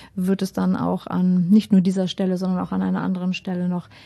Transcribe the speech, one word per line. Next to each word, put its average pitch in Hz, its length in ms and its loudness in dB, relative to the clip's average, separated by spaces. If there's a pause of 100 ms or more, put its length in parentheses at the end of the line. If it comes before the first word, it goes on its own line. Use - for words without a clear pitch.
(140)
wird 190 300 -2
es 190 100 -6
dann 185 220 0
auch 175 320 -4
an 180 420 2
nicht 214 220 4
nur 190 100 8
dieser 185 260 0
Stelle, 185 300 -2
sondern 185 220 -2
auch 180 140 -6
an 190 100 -2
einer 185 180 -2
anderen 185 320 -2
Stelle 180 360 -4
noch 175 200 -6 (160)